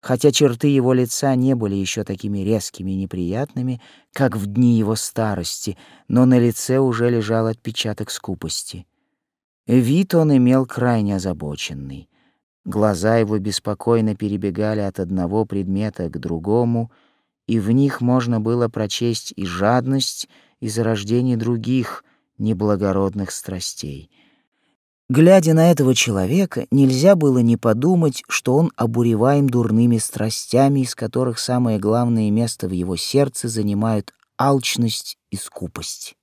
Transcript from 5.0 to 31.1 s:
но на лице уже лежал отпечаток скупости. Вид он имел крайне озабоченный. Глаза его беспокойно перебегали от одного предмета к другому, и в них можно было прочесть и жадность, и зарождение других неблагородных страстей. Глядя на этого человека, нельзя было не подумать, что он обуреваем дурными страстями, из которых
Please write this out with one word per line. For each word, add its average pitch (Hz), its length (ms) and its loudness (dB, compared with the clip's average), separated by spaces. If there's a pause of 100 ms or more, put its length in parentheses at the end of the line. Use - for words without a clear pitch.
но 127 160 4
на 127 120 6
лице 120 420 0
уже 120 300 0
лежал 113 380 0
отпечаток 110 640 -6
скупости. - 760 -10 (840)
Вид 131 480 2
он 156 200 4
имел 127 300 4
крайне 117 500 -2
озабоченный. 73 920 -8 (560)
Глаза 104 500 0
его 107 240 0
беспокойно 107 760 -2
перебегали 104 680 -4
от 98 180 -6
одного 95 460 -2
предмета 98 640 -4
к - 100 -10
другому, 117 720 -2 (560)
и 113 120 0
в 104 120 -2
них 135 300 2
можно 120 400 0
было 117 260 0
прочесть 113 720 -4
и 95 80 -8
жадность, 120 840 -2 (320)
и 120 80 -8
зарождение 113 720 0
других 117 680 -2 (340)
неблагородных 98 920 0
страстей. 78 800 -12 (1000)
Глядя 165 440 6
на 160 180 6
этого 135 240 4
человека, 113 760 -2
нельзя 139 460 6
было 143 220 2
не 117 180 4
подумать, 143 720 2
что - 300 0
он 165 180 2
обуреваем 120 720 2
дурными 117 500 2
страстями, 131 840 0
из 123 140 -4
которых 120 440 -4